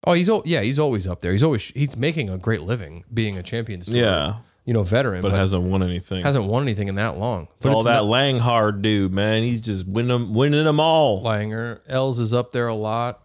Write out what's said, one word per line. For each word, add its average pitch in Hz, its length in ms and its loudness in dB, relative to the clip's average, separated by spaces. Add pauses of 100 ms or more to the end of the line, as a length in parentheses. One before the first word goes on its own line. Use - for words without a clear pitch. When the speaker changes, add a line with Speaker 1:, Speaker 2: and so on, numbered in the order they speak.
Speaker 1:
Oh, 180 60 4
he's 175 160 4
al-, 220 160 2
yeah, 160 160 0
he's 127 180 0
always 120 280 0
up 87 140 -6
there. 87 120 -2
He's 104 100 4
always, 147 260 2
he's 139 280 -4
making 139 320 -2
a 92 80 -6
great 95 240 -2
living 90 520 -8
being 107 260 -2
a 90 40 -8
Champions 101 440 -8
Tour, 110 100 -2
Speaker 2:
Yeah. 92 380 2 (320)
Speaker 1:
you 120 80 0
know, 110 80 2
veteran, 98 400 0
Speaker 2:
But 98 80 0
Speaker 1:
but 95 80 2
Speaker 2:
hasn't 95 240 2
won 92 200 0
anything. 90 400 -4
Speaker 1:
hasn't 139 220 0
won 113 200 0
anything 104 240 -2
in 98 80 -4
that 104 200 -2
long. 98 280 -4
Speaker 2:
It's - 160 -20
Speaker 1:
But 110 120 2
Speaker 2:
all 110 60 4
Speaker 1:
it's 113 80 2
Speaker 2:
that 120 140 4
Speaker 1:
not 104 60 2
Speaker 2:
Langhard 117 760 2
dude, 101 320 2
man. 107 300 0
He's 117 180 -2
just 98 240 -4
winning 113 240 -2
'em, 120 240 -2
winning 147 320 2
'em 151 140 2
all. 156 420 4
Speaker 1:
Langer. 110 640 -4
Els 131 300 -2
is 113 160 0
up 123 180 -2
there 120 160 -2
a 113 60 -4
lot. 113 500 -4